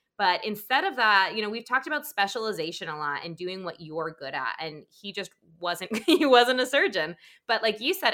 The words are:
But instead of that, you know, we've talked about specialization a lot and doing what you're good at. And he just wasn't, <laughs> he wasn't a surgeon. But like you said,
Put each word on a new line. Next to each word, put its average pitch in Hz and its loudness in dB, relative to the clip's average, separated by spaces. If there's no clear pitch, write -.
But 185 2
instead 220 -2
of 349 -2
that, 208 4
you 220 -2
know, 208 -4
we've 226 -6
talked 262 -2
about 294 -4
specialization 196 -4
a 151 -8
lot 147 -4
and 165 -10
doing 185 -8
what 170 -8
you're 160 -6
good 135 -8
at. 131 -4
And 151 -10
he 202 -14
just 196 -8
wasn't, 175 -4
<laughs> 220 -6
he 302 6
wasn't 254 8
a 254 2
surgeon. 202 0
But 220 0
like 220 0
you 269 0
said, 254 0